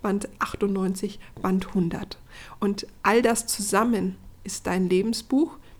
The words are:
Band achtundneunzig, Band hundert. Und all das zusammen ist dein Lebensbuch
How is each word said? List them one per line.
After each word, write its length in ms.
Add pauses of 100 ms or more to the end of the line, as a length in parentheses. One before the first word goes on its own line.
Band 260 (100)
achtundneunzig, 800 (240)
Band 320
hundert. 440 (420)
Und 260 (160)
all 200
das 240
zusammen 680 (280)
ist 240
dein 200
Lebensbuch 720 (220)